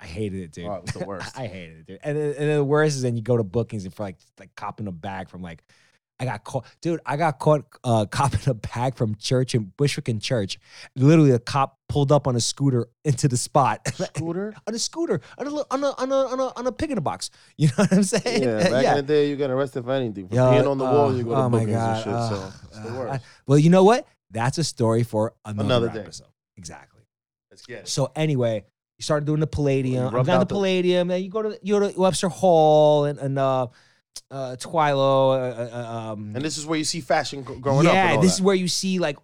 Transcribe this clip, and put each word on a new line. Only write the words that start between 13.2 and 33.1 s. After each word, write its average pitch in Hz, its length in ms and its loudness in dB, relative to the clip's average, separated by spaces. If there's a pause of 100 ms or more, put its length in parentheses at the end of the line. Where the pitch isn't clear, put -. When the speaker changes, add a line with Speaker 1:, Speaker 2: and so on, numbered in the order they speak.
Speaker 1:
the 123 100 0
spot. 123 500 2
<laughs> - 60 -6 (220)
Speaker 2:
Scooter? 175 380 -6 (120)
Speaker 1:
On 220 80 -6
a 233 40 -6
scooter, 302 420 -4 (180)
on 247 80 -6
a 294 40 -6
li-, 294 200 -4
on 269 140 -2
a, 277 140 0
on 262 140 -4
a, - 20 0
on 262 260 0
a, 254 160 -4
on 240 100 -6
a 254 60 -2
pig - 180 -6
in 247 80 -2
a 160 40 -4
box. 98 280 -6 (140)
<laughs> - 120 -20
You 151 120 2
know 127 80 0
what 202 160 2
I'm 196 100 6
saying? 214 400 0
Speaker 2:
Yeah, 110 160 0 (120)
back 123 120 2
Speaker 1:
Yeah. - 80 4
Speaker 2:
in 127 60 4
the 143 60 0
day, 147 280 2
you 143 60 -4
get 139 140 -2
arrested 135 340 -2
for 123 80 -4
anything. 107 360 -4
For 104 60 -6
Speaker 1:
Yo, 123 80 4 (100)
Speaker 2:
peeing 127 180 4
on 139 80 0
the 131 60 -2
wall, 143 240 4
Speaker 1:
uh, - 40 0
Speaker 2:
you 127 120 -2
go 113 60 -4
to - 60 0
Speaker 1:
oh 131 120 2
my 117 120 2
Speaker 2:
bookings 110 160 0
and 113 60 -2
Speaker 1:
God, 113 220 -2
Speaker 2:
shit, 104 80 -4
Speaker 1:
uh, 117 160 -2
Speaker 2:
so 98 240 -6 (160)
it's 110 120 -20
the 107 140 -12
Speaker 1:
uh, 127 40 -8
Speaker 2:
worst. 127 160 -6
Speaker 1:
I, 131 60 -6 (260)
well, 139 120 6
you 160 120 6
know 185 140 8
what? 247 220 6 (240)
That's 117 280 -2
a 160 60 -2
story 113 380 0
for 113 320 -2 (120)
another 104 200 -4
Speaker 2:
Another 120 240 2
day. 110 100 -10
Speaker 1:
episode. - 280 -18 (280)
Exactly. 76 440 -20 (500)
Speaker 2:
Let's - 160 -20
get 117 160 -14
it. - 60 -16
Speaker 1:
So 135 280 -4
anyway, 123 480 0 (340)
you - 40 -14
started 147 240 -2
doing 151 140 0
the 156 60 0
Palladium. 135 560 -2
Speaker 2:
You 127 60 -2
Speaker 1:
I'm 123 60 -6
Speaker 2:
rubbed 127 140 0
Speaker 1:
down 180 80 2
Speaker 2:
out - 40 4
Speaker 1:
the 185 60 2
Speaker 2:
the 196 80 -8
Speaker 1:
Palladium. 180 540 0
Then 180 140 -2
you 196 80 -10
go 214 120 -4
to, 214 200 -6
you 202 160 0
go 202 120 0
to - 100 -6
Webster 185 300 2
Hall 151 720 6
and, 147 140 -4